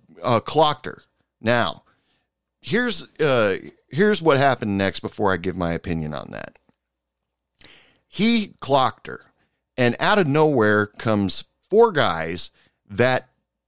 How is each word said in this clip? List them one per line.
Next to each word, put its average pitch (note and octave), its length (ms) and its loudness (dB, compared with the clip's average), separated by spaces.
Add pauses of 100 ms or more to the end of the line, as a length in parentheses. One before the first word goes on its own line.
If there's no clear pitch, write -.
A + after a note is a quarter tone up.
(220)
uh, A2+ 180 0
clocked D3+ 460 0
her. - 160 -14 (380)
Now, A2+ 420 -2 (800)
here's, A#3 440 -4 (160)
uh, A#2+ 380 0 (300)
here's G3 320 0
what D#3 160 4
happened B2 400 0
next G2 240 -2
before G2+ 320 -2
I F#2 40 0
give F2 200 -6
my F2 160 -2
opinion D#2+ 400 -6
on G1+ 180 -12
that. - 280 -16 (1500)
He A3 540 -2
clocked C3 460 -2
her, - 260 -16 (440)
and A#2+ 240 2
out G3+ 180 2
of F3+ 80 2
nowhere B2+ 600 2
comes G2+ 580 -2 (240)
four A3 240 4
guys F2 580 -2 (380)
that A#2+ 400 0 (400)